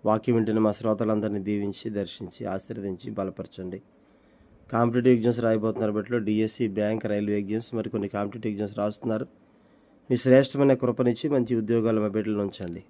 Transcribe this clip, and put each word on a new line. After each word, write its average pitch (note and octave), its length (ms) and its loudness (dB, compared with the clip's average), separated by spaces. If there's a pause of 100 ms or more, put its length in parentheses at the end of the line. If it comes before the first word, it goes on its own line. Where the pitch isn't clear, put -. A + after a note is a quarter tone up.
వాక్యం A2 300 2
వింటున్న A2 240 2
మా G#2+ 120 4
శ్రోతలందరినీ G#2+ 680 -2
దీవించి, G2+ 520 -6
దర్శించి, G2+ 540 -8
ఆశీర్వదించి, G2 640 -8
బలపరచండి. F#2+ 720 -8 (880)
కాంపిటేటివ్ A#2+ 420 4
ఎగ్జామ్స్ A#2 260 2
రాయబోతున్నారు A2 520 0
బిడ్డలు, G#2+ 260 -2
డీఎస్సీ, A2 500 0
బ్యాంక్, G#2 380 -2
రైల్వే G#2 340 0
ఎగ్జామ్స్, G#2+ 360 -6
మరికొన్ని G2+ 320 -4
కాంపిటేటివ్ G#2 440 -4
ఎగ్జామ్స్ G#2 260 -6
రాస్తున్నారు. G#2+ 500 -2 (840)
మీ B2 60 4
శ్రేష్టమైన C3+ 560 6
కృపనిచ్చి B2 560 0
మంచి B2+ 260 2
ఉద్యోగాలు A2 460 2
మా G#2+ 60 0
బిడ్డలు G#2 340 -2
ఉంచండి. F2+ 480 -6